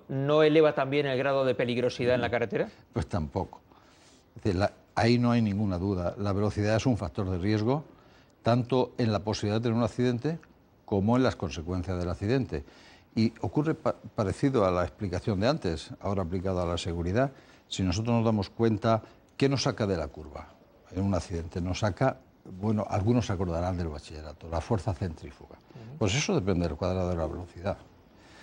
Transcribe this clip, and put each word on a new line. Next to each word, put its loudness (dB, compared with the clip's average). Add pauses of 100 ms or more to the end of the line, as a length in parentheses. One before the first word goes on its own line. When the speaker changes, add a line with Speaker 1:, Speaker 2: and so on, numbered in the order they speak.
Speaker 1:
no 4
eleva 8
también 0
el 0
grado 2
de 4
peligrosidad 0
en 2
la -2
carretera? 0 (240)
Speaker 2:
Pues -2
tampoco. -4 (760)
Es -12
decir, 0
la, 2 (240)
ahí 4
no 4
hay 4
ninguna 0
duda. -2
La -2
velocidad 0
es 0
un 2
factor -4
de 0
riesgo, 0 (580)
tanto 2
en 0
la 0
posibilidad -2
de -4
tener 0
un 2
accidente -2 (460)
como 2
en 4
las 2
consecuencias -4
del -2
accidente. -2 (520)
Y 4
ocurre 0
pa-, -2 (180)
parecido 2
a 6
la 2
explicación -2
de 2
antes, -2 (120)
ahora -2
aplicado -2
a -2
la -2
seguridad. -2 (360)
Si -6
nosotros 0
nos 4
damos 0
cuenta, 2 (340)
¿qué 4
nos 0
saca 0
de 0
la -4
curva? -14 (420)
En -4
un 2
accidente -6
nos -4
saca, 0 (280)
bueno, -2
algunos 2
se -2
acordarán -2
del -4
bachillerato, -12
la -2
fuerza -2
centrífuga. -10
Speaker 1:
Ujú. -18
Speaker 2:
Pues 2
eso 0
depende 2
del -6
cuadrado 0
de -2
la -2
velocidad. -6 (640)